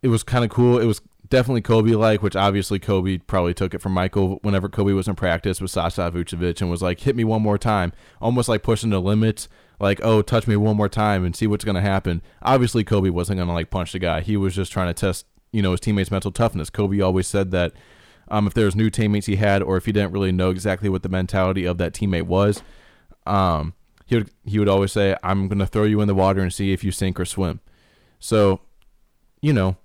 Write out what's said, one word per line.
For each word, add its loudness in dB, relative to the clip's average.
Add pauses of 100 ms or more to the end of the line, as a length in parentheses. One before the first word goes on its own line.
it 0
was 2
kinda 0
cool. 4
It 2
was 0 (280)
definitely 2
Kobe-like, 4
which -2
obviously 0
Kobe 0
probably -2
took -4
it -8
from -4
Michael 0
whenever 0
Kobe 0
was 0
in -4
practice -2
with -6
Sasha -2
Vucevic -4
and -2
was -4
like, -4
"Hit 0
me 0
one 0
more 2
time," 0 (260)
almost, 0
like, 0
pushing 0
the 0
limits, 0 (320)
like, 0
"Oh, 4
touch 0
me 2
one 2
more 0
time 0
and -2
see -2
what's -2
gonna -2
happen." 0 (180)
Obviously, 2
Kobe 2
wasn't -2
gonna, -2
like, -4
punch -4
the -8
guy. -2
He -2
was -2
just -4
trying -2
to -2
test, -2 (260)
you 0
know, 2
his 0
teammates' 0
mental -2
toughness. -2
Kobe 0
always 2
said -2
that, 0 (540)
um, 0
if -4
there 2
was 0
new 2
teammates -2
he 0
had 2
or 0
if -4
he -2
didn't 0
really 0
know 2
exactly -2
what -2
the -6
mentality 0
of -2
that -4
teammate -2
was, 2 (640)
um, 0 (320)
he -2
would, -2 (120)
he -2
would 2
always 2
say, 2
"I'm 0
gonna 0
throw 0
you 2
in 2
the 2
water 2
and -2
see -2
if -4
you -2
sink -4
or -2
swim." -4 (600)
So, 2 (800)
you 2
know 2